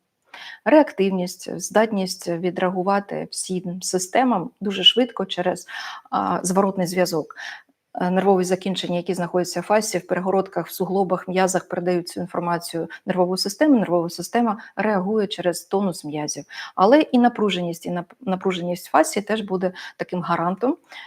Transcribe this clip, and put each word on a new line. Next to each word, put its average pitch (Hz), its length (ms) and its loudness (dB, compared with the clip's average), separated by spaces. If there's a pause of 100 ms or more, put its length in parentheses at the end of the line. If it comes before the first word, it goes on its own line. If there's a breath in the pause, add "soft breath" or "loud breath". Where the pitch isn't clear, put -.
(640 loud breath)
реактивність, 190 960 2
здатність 196 680 0
відреагувати 180 1040 -2
всім 180 520 -6
системам 196 680 0 (100)
дуже 190 240 -2
швидко 226 400 4
через, 180 420 -2 (440 loud breath)
а, 190 320 0
зворотний 190 440 2
зв'язок. 175 500 0 (580 loud breath)
Е, 180 160 -2
нервові 190 340 4
закінчення, 180 520 -2
які 175 180 -2
знаходяться 175 460 -2
в - 20 -2
фасі, 214 360 0
в - 80 -12
перегородках, 185 600 -2
в - 40 -16
суглобах, 185 580 -2
м'язах, 185 400 0
передають 175 400 -2
цю - 120 -8
інформацію 170 640 -4
в 160 40 -8 (180 loud breath)
нервову 180 300 2
систему. 262 420 4
Нервова 170 320 2
система 220 480 -2 (180 loud breath)
реагує 208 500 0
через 175 340 -2
тонус 196 440 -2
м'язів. 151 400 -6 (300 loud breath)
Але 233 260 8
і 254 180 2
напруженість, 185 680 2
і 170 40 -4
нап-, 175 300 -6
напруженість 180 680 -4
в - 20 -20
фасі 175 320 2
теж 220 180 -2
буде 185 320 -2 (240 loud breath)
таким 180 240 -6
гарантом, 175 560 -2 (300 loud breath)